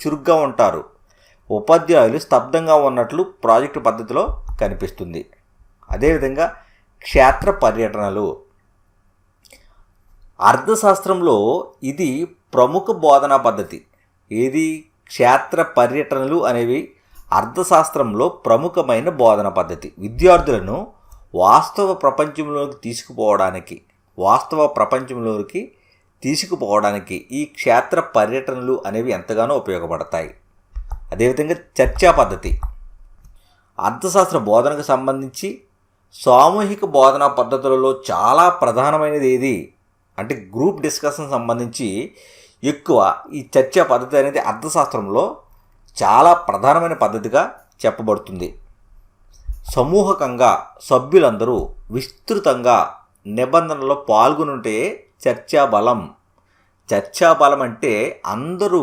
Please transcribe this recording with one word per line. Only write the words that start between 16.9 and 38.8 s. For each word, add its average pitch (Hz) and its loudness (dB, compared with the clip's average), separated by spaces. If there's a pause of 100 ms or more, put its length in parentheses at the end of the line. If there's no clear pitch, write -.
అర్థశాస్త్రంలో 131 0 (140)
ప్రముఖమైన 131 0 (100)
బోధనా 104 4
పద్ధతి. 85 -6 (120)
విద్యార్థులను 117 2 (580)
వాస్తవ 131 2
ప్రపంచంలోకి 147 -4
తీసుకుపోవడానికి, 104 -4 (420)
వాస్తవ 131 2
ప్రపంచంలోకి 123 -4 (600)
తీసుకుపోవడానికి 104 -2 (140)
ఈ 131 -6 (140)
క్షేత్ర 123 0 (100)
పర్యటనలు 127 -2 (100)
అనేవి 113 -4
ఎంతగానో 110 -2
ఉపయోగపడతాయి. 85 -6 (800)
అదేవిధంగా 131 -2 (160)
చర్చా - 2
పద్ధతి, 95 0 (1300)
అర్థశాస్త్ర 165 0
బోధనకు 127 0
సంబంధించి 135 -4 (640)
సామూహిక 196 4
బోధనా 143 4
పద్ధతులలో 131 0 (180)
చాలా 120 4
ప్రధానమైనది 143 0